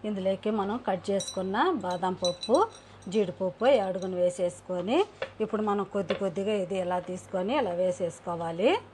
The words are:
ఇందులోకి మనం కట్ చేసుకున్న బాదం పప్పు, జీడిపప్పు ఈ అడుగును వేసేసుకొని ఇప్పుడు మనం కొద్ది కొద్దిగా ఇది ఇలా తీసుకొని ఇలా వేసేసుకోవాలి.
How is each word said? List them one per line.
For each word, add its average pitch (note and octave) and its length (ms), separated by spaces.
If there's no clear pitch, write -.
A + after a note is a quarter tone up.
ఇందులోకి G3 420
మనం G3+ 160
కట్ F#3+ 220
చేసుకున్న F#3+ 480
బాదం F3+ 280
పప్పు, F3+ 340
జీడిపప్పు F#3+ 520
ఈ - 100
అడుగును F#3 360
వేసేసుకొని F3+ 760
ఇప్పుడు G#3+ 260
మనం G3+ 160
కొద్ది G3 280
కొద్దిగా G3 400
ఇది F#3+ 200
ఇలా F3+ 140
తీసుకొని F#3 520
ఇలా F3+ 120
వేసేసుకోవాలి. F3 880